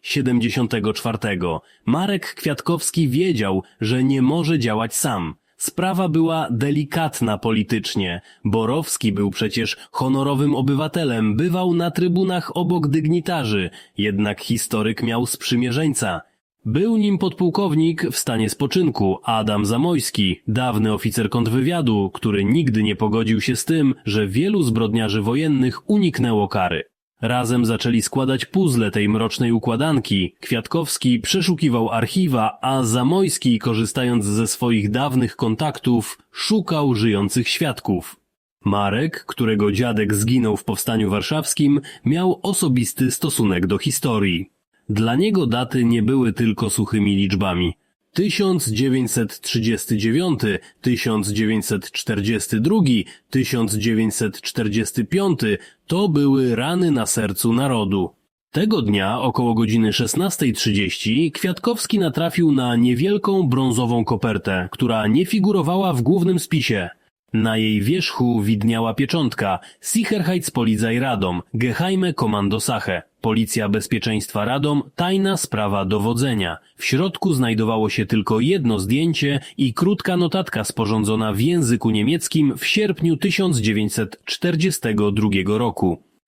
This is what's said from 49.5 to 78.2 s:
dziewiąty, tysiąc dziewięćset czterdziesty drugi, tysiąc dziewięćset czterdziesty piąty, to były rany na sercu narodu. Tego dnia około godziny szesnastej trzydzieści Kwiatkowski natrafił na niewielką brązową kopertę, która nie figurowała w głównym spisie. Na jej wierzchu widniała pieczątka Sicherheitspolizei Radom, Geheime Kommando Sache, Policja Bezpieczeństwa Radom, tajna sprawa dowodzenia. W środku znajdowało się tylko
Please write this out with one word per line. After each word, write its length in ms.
dziewiąty, 640
tysiąc 500
dziewięćset 600
czterdziesty 720
drugi, 440
tysiąc 440
dziewięćset 640
czterdziesty 640
piąty, 540
to 220
były 480
rany 340
na 160
sercu 460
narodu. 580
Tego 320
dnia 380
około 340
godziny 380
szesnastej 600
trzydzieści 800
Kwiatkowski 640
natrafił 540
na 240
niewielką 640
brązową 640
kopertę, 640
która 360
nie 200
figurowała 640
w 100
głównym 360
spisie. 520
Na 240
jej 240
wierzchu 600
widniała 520
pieczątka 640
Sicherheitspolizei 1160
Radom, 440
Geheime 600
Kommando 460
Sache, 420
Policja 480
Bezpieczeństwa 760
Radom, 380
tajna 400
sprawa 480
dowodzenia. 760
W 80
środku 500
znajdowało 560
się 160
tylko 340